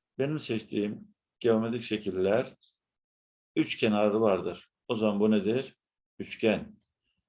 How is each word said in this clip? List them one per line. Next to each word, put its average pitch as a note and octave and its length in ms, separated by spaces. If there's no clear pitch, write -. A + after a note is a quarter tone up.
benim D3 200
seçtiğim A2 680
geometrik A#2 420
şekiller G2+ 720
üç - 200
kenarı G#2+ 440
vardır. F2+ 480
O B2 60
zaman G#2+ 260
bu G#2+ 100
nedir? G#2+ 460
Üçgen. - 580